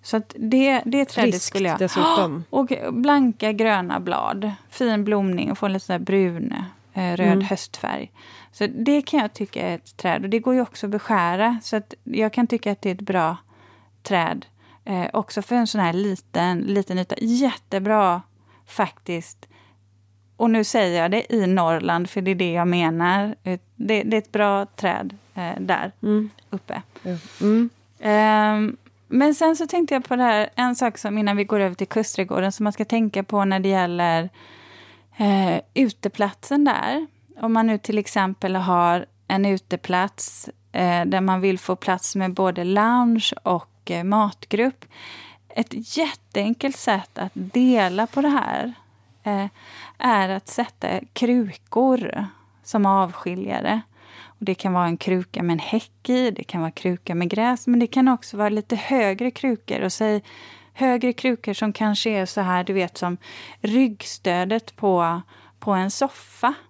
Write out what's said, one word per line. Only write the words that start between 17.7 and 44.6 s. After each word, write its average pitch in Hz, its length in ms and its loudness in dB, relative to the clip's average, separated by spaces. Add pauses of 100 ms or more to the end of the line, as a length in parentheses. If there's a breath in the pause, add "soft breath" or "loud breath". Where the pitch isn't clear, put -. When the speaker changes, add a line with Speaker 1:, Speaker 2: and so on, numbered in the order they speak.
Speaker 1:
faktiskt. - 840 -8 (880 soft breath)
Och 226 140 2
nu 220 140 4
säger 180 380 2
jag 175 80 2
det 226 240 -2
i 202 120 4
Norrland, 175 640 2
för 202 100 -4
det 185 100 0
är 190 40 2
det 175 180 0
jag 175 160 2
menar. 175 760 2
Det, 196 600 -4
det 220 140 -2
är - 20 4
ett - 140 -6
bra 202 340 2
träd, 196 500 -4 (180)
eh, 175 160 -6 (100)
där 185 320 -2 (100)
Speaker 2:
Mm. 214 280 0 (200)
Speaker 1:
uppe. - 320 -10 (200)
Speaker 2:
Ja. 180 140 -6 (240)
Mm. 226 300 4 (300)
Speaker 1:
Ehm, 214 760 2 (320)
men 285 260 4
sen 320 220 4
så 320 100 -4
tänkte 330 280 0
jag 262 100 0
på 247 120 -2
det 247 60 2
här, 214 320 4
en 247 200 0
sak 233 240 -2
som 208 200 -4
innan 202 180 2
vi 202 80 2
går 208 160 0
över 185 140 2
till 190 120 -4
Kuststrädgården 190 680 -2
som 214 120 -4
man 208 80 0
ska 214 120 -4
tänka 214 380 0
på 202 220 0
när 190 160 2
det 190 80 0
gäller, 175 600 2 (840 loud breath)
eh, 196 440 2 (140)
uteplatsen 226 920 0
där. 285 420 0 (340)
Om 226 120 0
man 226 140 4
nu 220 120 2
till 214 200 -2
exempel 190 580 -2
har 175 500 2 (220)
en 196 180 2
uteplats, - 1000 -2 (240)
eh, 175 320 0
där 185 160 0
man 190 200 0
vill 190 180 0
få 185 180 -4
plats - 400 -4
med 185 180 -2
både 180 300 0
lounge 226 640 2 (120)
och, - 480 -4
eh, 170 140 -4
matgrupp. 208 800 0 (640 loud breath)